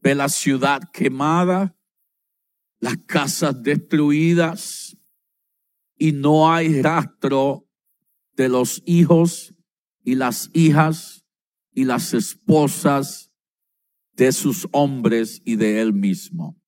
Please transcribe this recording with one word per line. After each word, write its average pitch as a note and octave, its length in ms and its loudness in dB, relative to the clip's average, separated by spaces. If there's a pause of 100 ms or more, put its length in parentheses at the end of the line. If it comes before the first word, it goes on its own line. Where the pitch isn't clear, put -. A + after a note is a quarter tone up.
Ve C3+ 120 0
la C#3 140 -2
ciudad C#3 540 -2 (100)
quemada, F3 800 -2 (1040)
las - 180 -4
casas C#3 680 -4
destruidas, D#3 1300 -2 (1000)
y D#3 140 2
no D3+ 400 4
hay D#3+ 300 0
rastro C#3 840 -2 (680)
de C3 160 0
los B2+ 360 -2
hijos E3+ 720 2 (480)
y B2+ 120 -2
las C3 380 -4
hijas D#3+ 720 2 (460)
y C3 140 -2
las B2 280 -4
esposas - 1160 0 (800)
de B2+ 220 2
sus - 400 -4
hombres A#2 720 0
y A2+ 100 -2
de G#2+ 240 0
él A2 140 0
mismo. F2 760 -4